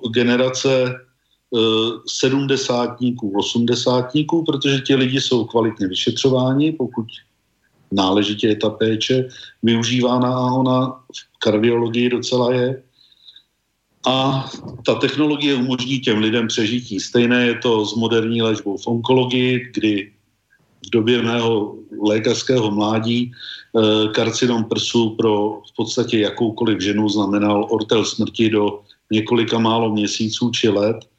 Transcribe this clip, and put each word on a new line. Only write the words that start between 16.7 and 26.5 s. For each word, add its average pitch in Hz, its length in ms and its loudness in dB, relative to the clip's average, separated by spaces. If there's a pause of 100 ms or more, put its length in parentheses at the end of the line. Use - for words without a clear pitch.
Stejné 123 460 2
je 117 100 0
to 113 300 0
s 104 100 -6
moderní 113 460 0
léčbou 104 360 -2
v - 100 -16
onkologii, 127 840 0
kdy 104 380 -2 (760)
v - 20 -20
době 120 320 2
mého 113 540 0 (260)
lékařského 110 720 2
mládí, 113 600 0
eh, 107 840 0
karcinom 113 480 0
prsu 113 560 0
pro 107 400 2
v - 160 -20
podstatě 117 440 -2
jakoukoliv 107 640 0